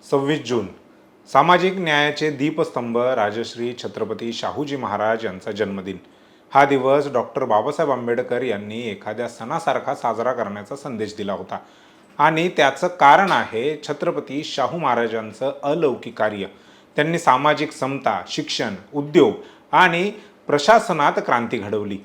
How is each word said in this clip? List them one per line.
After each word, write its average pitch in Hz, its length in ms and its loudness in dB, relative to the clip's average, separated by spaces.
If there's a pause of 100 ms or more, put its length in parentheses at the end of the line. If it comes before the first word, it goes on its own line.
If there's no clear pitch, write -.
(120)
सव्वीस 139 340 0
जून, 113 220 -2 (640)
सामाजिक 175 440 6
न्यायाचे 151 520 2
दीपस्तंभ 139 680 -2
राजश्री 117 760 -2 (100)
छत्रपती 110 500 -6
शाहूजी 120 420 -6
महाराज 110 500 -2
यांचा 92 260 -8
जन्मदिन. 98 460 -4 (560)
हा 139 120 8
दिवस 139 480 2
डॉक्टर 127 300 -2
बाबासाहेब 120 480 0
आंबेडकर 123 500 -2
यांनी 107 480 -6
एखाद्या 107 380 -8
सणासारखा 131 680 -4
साजरा 117 360 0
करण्याचा 104 440 -6
संदेश 110 420 -8
दिला 101 160 -4
होता 95 240 -8 (600)
आणि 160 320 2
त्याचं 143 380 2
कारण 170 440 6
आहे 127 560 -2
छत्रपती 147 560 -4
शाहू 131 340 -4
महाराजांचं 117 760 -2 (120)
अलौकिक 143 540 -2
कार्य. 104 280 -2 (500)
त्यांनी 160 240 0
सामाजिक 147 520 2
समता, 131 580 -4
शिक्षण, 113 460 -6 (180)
उद्योग 143 380 4 (400)
आणि 175 400 4 (360)
प्रशासनात 165 680 4
क्रांती 123 400 0
घडवली. 101 480 -4